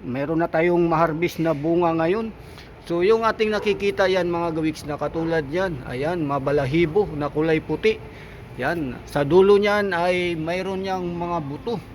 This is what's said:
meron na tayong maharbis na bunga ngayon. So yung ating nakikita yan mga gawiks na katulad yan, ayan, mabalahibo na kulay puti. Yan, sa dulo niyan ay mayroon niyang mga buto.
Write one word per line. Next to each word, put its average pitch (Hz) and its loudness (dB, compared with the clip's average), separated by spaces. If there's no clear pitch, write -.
meron 147 -2
na - -
tayong 170 2
maharbis 165 0
na 160 2
bunga 165 2
ngayon. 196 0
So 175 -2
yung 226 4
ating 214 0
nakikita 202 0
yan 185 2
mga 170 -2
gawiks 156 -2
na 147 -6
katulad 160 -2
yan, 170 -2
ayan, 151 -2
mabalahibo 147 0
na 143 -4
kulay 160 2
puti. 156 0
Yan, 139 -4
sa 147 0
dulo 190 8
niyan 202 2
ay 180 0
mayroon 185 -4
niyang 185 -4
mga 175 -4
buto. 147 -6